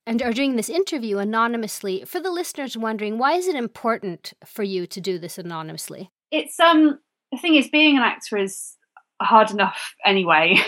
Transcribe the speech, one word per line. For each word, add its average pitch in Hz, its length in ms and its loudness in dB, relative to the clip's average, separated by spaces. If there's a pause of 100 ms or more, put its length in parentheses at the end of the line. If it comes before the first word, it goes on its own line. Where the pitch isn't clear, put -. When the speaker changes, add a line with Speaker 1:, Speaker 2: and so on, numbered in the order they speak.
Speaker 1:
and 226 140 -2
are 247 120 -2
doing 262 240 0
this 214 120 -2
interview 277 480 -2
anonymously. 214 880 -2
For - 160 -8
the 359 100 -4
listeners 330 460 -8
wondering, 220 400 -4
why 269 160 2
is 359 160 0
it 330 80 -2
important 226 800 -6 (100)
for - 200 -8
you 185 220 -4
to 185 140 -12
do 180 180 -4
this 165 200 -12
anonymously? 160 720 -12 (200)
Speaker 2:
It's, 302 300 -6
um, 311 380 6 (340)
the 262 60 -8
thing 339 160 2
is, 269 140 4
being 302 280 4
an 254 60 4
actor - 340 -2
is 196 400 -6 (440)
hard 214 320 6
enough 196 420 -2 (100)
anyway, 175 640 4